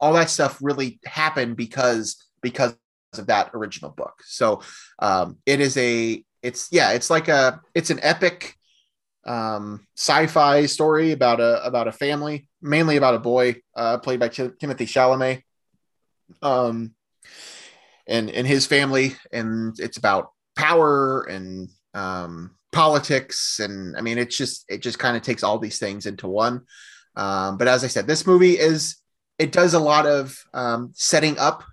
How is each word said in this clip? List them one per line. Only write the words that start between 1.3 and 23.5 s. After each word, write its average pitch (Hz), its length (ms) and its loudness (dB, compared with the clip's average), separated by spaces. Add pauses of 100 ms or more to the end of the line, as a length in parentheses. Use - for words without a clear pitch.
because, 117 600 -2 (260)
because 123 340 -2 (400)
of 104 120 -12
that 104 260 2
original 104 380 -10
book. - 320 -14
So, 107 380 -2 (360)
um, 92 480 0
it 139 140 2
is 135 160 0
a, 117 480 -2 (180)
it's, - 300 -8
yeah, 156 200 4
it's 120 180 -2
like 160 180 0
a, 131 320 4 (140)
it's 165 160 -2
an 143 120 0
epic, 170 540 0 (680)
um, 107 640 -8 (100)
sci-fi 147 680 4
story 156 460 2
about 123 280 2
a, 117 240 2
about 120 240 -2
a 110 40 -8
family, 147 560 -4 (120)
mainly 156 360 2
about 131 180 4
a 113 60 -2
boy, 123 360 2 (200)
uh, 117 220 -2
played 127 220 -4
by 120 80 0
Tim-, 127 320 -6
Timothée 131 260 -6
Chalamet, 131 560 2 (1000)
um, 117 520 -2 (1120)
and, 113 240 -2
and 123 160 -2
his 135 200 2
family. 135 480 2 (180)
And 113 460 -6
it's 117 180 -8
about 98 360 0 (240)
power 147 680 2
and, 92 460 -12 (260)
um, 90 600 -10 (160)
politics. 147 880 0